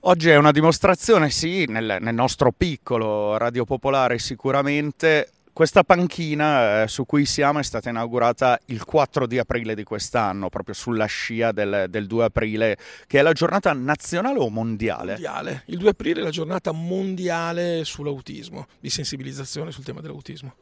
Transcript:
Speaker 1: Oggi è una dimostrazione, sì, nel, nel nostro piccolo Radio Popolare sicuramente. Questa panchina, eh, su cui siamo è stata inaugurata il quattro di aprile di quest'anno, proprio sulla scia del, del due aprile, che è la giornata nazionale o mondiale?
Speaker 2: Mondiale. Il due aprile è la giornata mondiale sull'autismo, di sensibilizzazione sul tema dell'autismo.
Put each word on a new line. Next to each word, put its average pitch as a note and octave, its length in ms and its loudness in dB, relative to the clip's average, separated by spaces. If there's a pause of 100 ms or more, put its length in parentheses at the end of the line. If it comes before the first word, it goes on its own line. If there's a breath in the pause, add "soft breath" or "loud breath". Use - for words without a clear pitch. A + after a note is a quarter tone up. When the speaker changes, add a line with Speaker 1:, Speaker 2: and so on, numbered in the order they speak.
Speaker 1:
Oggi E3+ 260 4
è D#3 80 10
una D3 160 8
dimostrazione, E3 760 4
sì, E3+ 400 -2
nel, A2 320 -2
nel A#2 140 -4
nostro B2 380 2
piccolo G#2+ 840 -2
Radio A#2+ 280 -2
Popolare C3 560 0
sicuramente. C#3+ 1080 0 (260)
Questa E3 300 4
panchina, D3+ 1000 2
eh, A2 40 -4
su C3 160 -4
cui C#3+ 220 2
siamo D3 320 0
è C#3+ 40 -2
stata A#2+ 280 -6
inaugurata A#2 680 2 (100)
il A2+ 160 -8
quattro C3+ 420 0
di A#2 100 -4
aprile A2+ 380 -2
di G#2 100 -10
quest'anno, G2+ 640 -2
proprio G2 260 -8
sulla A2 300 -2
scia A2+ 480 -2
del, G2+ 380 0
del G#2 160 -4
due A2+ 180 0
aprile, A2 540 0 (280 loud breath)
che C#3 120 2
è C#3 40 6
la D#3+ 120 6
giornata F3 400 0
nazionale F3 640 -2
o C3 100 0
mondiale? G#2+ 640 -4
Speaker 2:
Mondiale. C3+ 540 -8
Il - 100 -10
due G3 140 4
aprile G3 300 -2
è - 40 -4
la E3 60 -4
giornata E3 420 -6
mondiale E3+ 1120 -4
sull'autismo, C#3+ 840 -12 (140)
di - 80 -12
sensibilizzazione C#3 840 -8
sul C3+ 120 -18
tema C#3+ 160 -14
dell'autismo. D3 600 -16